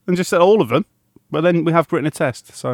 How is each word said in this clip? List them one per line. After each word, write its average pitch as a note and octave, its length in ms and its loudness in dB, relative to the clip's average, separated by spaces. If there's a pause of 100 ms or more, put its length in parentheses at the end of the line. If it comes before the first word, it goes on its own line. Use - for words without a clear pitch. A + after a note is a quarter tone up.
and F3+ 80 -2
just F3+ 140 -2
said F3 140 2
all G3+ 180 6
of C3+ 80 -2
them, C3+ 160 0 (460)
but D3 100 -4
then E3+ 240 0
we E3 80 -2
have E3 180 0
written D3+ 160 -2
a D#3 40 -4
test, - 440 -8
so. - 200 -10